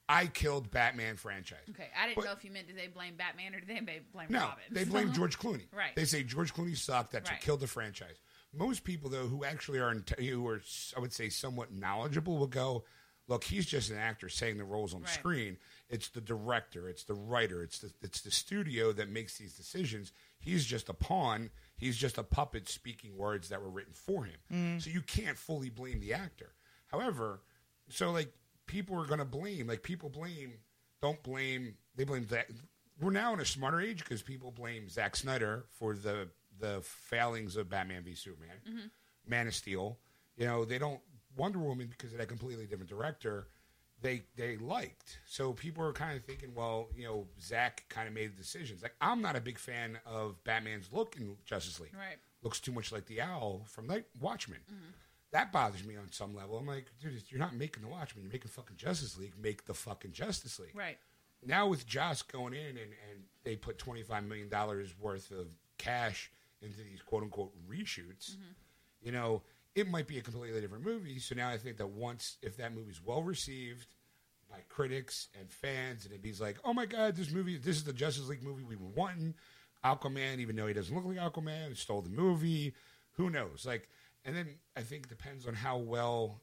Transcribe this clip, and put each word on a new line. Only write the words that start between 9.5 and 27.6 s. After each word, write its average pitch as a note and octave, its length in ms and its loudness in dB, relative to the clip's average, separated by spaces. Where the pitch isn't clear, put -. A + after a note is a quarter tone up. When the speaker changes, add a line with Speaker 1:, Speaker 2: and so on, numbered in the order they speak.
Speaker 1:
are, A#2+ 120 6
in A2 120 0
t-, - 240 0
who B2 200 2
are, A2 100 2
s-, - 400 -8
I - 40 0
would B2 120 -2
say, A2+ 160 0
somewhat B2 420 -2
knowledgeable C3+ 680 2
will C#3 100 6
go, B2+ 360 4
"Look, A#2+ 160 4
he's F#3 220 4
just A2+ 260 2
an G#2+ 60 -2
actor G#2+ 300 0
saying A2 300 0
the G#2 80 -2
roles G2+ 280 0
on F2 100 -6
Speaker 2:
Right. F3 100 -2
Speaker 1:
screen. C#3 440 2
It's A2+ 200 -2
the A#2 120 -6
director, A2 680 0
it's F2 140 -10
the G#2 100 -2
writer, G#2 500 2
it's - 160 -6
the, - 220 -10
it's - 200 -4
the G2+ 100 -6
studio C3 600 4
that G#2 160 0
makes G#2+ 280 -4
these G#2 180 -12
decisions. A2 560 -2
He's D#3+ 260 4
just A2+ 240 -2
a F2+ 40 -4
pawn. A2+ 580 2
He's B2 180 2
just A#2+ 220 2
a B2 60 0
puppet B2+ 440 2
speaking G#2+ 480 -8
words G2 340 0
that G2+ 120 -2
were G2 80 -6
written F#2 240 -8
for F#3 320 0
him." D#2+ 140 -8
Speaker 3:
Mm. E3+ 300 2
Speaker 1:
So D#3 80 -6
you E3+ 140 0
can't - 340 0
fully C#3 320 -2
blame A#2+ 320 -2
the G#2 140 0
actor. - 400 -6
However, C3+ 540 0